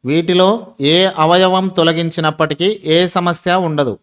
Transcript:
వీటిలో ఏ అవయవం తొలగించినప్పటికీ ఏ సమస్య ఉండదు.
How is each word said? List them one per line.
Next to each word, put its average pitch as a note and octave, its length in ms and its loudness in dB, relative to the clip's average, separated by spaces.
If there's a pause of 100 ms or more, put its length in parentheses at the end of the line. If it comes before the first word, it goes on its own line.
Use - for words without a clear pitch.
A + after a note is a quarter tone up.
వీటిలో F3+ 760 0
ఏ E3 240 2
అవయవం F#3 640 2
తొలగించినప్పటికీ E3 1160 -2
ఏ E3 240 2
సమస్య F3 460 -2
ఉండదు. D3+ 500 -2